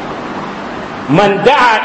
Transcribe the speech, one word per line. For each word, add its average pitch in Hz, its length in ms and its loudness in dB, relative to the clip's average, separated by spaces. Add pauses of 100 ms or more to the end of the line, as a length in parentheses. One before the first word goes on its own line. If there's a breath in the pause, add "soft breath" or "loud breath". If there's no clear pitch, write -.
(1120)
"Man 196 320 4
da'a 240 420 4